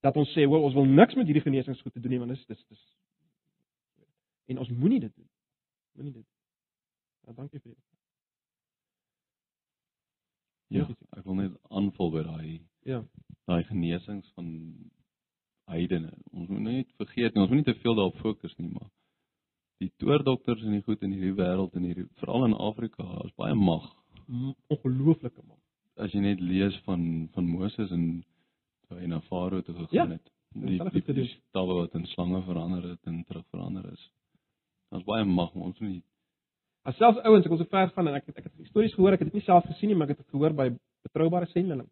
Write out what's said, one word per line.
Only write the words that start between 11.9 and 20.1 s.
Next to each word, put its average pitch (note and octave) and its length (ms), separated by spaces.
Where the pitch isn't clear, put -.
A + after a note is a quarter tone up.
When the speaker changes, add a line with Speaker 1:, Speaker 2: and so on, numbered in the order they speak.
Speaker 2:
by D#2+ 160
daai D#2+ 340
Speaker 1:
Ja. B2+ 180
Speaker 2:
daai E2+ 180
genesings F2+ 680
van F2 120
heidene. E2+ 420
Ons F2 160
moet G2 140
net A#2+ 360
vergeet A2+ 360
nie, G#2 80
ons F#2+ 80
moet C#3+ 140
nie B2 100
te - 60
veel A#2 140
daarop G2 240
fokus - 400
nie, F2 120
maar - 200
die F#2+ 180
toordokters C3 640